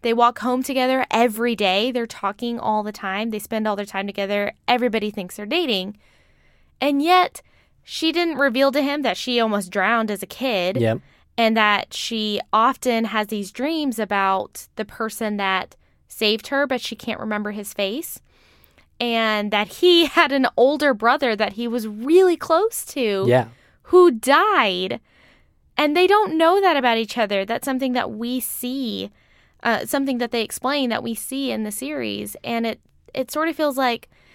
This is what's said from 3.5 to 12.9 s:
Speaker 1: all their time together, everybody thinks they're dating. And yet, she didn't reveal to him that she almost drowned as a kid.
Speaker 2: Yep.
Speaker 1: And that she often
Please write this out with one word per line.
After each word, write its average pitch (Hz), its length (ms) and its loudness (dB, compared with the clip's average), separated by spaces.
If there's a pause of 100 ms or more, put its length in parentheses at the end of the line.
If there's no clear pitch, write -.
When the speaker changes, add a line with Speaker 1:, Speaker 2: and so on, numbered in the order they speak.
Speaker 1:
all 208 80 0
their 202 100 -6
time 202 220 -6
together, 202 440 -2 (160)
everybody 226 420 2
thinks 190 280 -10
they're 208 80 -10
dating. 208 520 -2 (840)
And 277 220 0
yet, 359 400 4 (420)
she - 280 -2
didn't 330 260 0
reveal 269 340 4
to 285 120 2
him 285 200 -2
that 214 140 0
she 240 220 -2
almost 202 320 -2
drowned 214 400 0
as 196 100 -6
a - 60 -12
kid. 196 500 -2
Speaker 2:
Yep. 113 220 2 (380)
Speaker 1:
And 220 200 2
that 208 360 2
she 214 460 -4 (120)
often 226 540 0